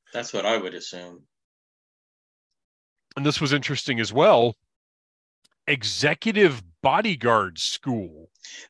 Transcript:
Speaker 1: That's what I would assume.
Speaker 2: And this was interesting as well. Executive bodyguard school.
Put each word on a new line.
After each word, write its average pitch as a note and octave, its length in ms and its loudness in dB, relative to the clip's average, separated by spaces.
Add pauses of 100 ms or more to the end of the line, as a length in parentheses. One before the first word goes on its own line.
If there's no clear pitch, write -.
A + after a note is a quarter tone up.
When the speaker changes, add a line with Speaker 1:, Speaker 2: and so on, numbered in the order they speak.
(120)
Speaker 1:
That's A#2+ 220 -10
what G2 100 -4
I A2 140 0
would F2+ 160 -8
assume. F2 480 -16 (1900)
Speaker 2:
And C#3 80 -4
this D3 160 0
was C#3+ 140 0
interesting C3+ 460 -4
as G2+ 120 -4
well. B2+ 420 4 (1120)
Executive C#3+ 960 0 (200)
bodyguard B2 760 2
school. F2+ 680 -6 (420)